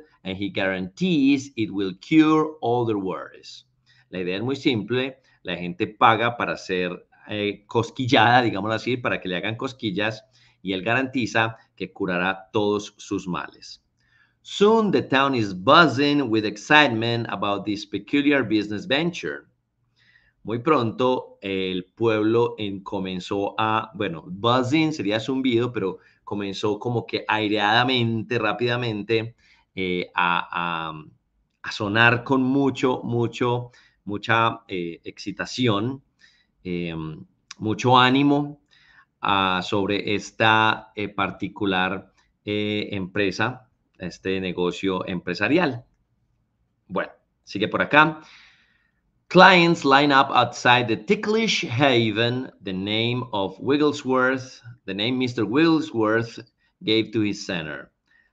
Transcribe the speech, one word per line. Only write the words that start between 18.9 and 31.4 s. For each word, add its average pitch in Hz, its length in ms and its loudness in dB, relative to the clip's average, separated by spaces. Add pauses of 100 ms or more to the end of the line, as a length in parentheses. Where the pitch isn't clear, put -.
Muy 113 160 -6
pronto, 127 840 0
el 92 440 -4 (100)
pueblo 113 640 2
en-, 98 240 -8
comenzó 98 720 -6
a, 110 380 0
bueno, 92 320 -6
buzzing 123 640 0
sería 104 260 -2
zumbido, 123 540 0
pero 95 240 -4 (260)
comenzó 101 540 -4
como 120 300 -4
que - 200 -6
aireadamente, 113 1080 0
rápidamente, 113 1000 -2 (380)
eh, 92 400 -4
a, 87 800 -2
a, 78 120 -14 (600)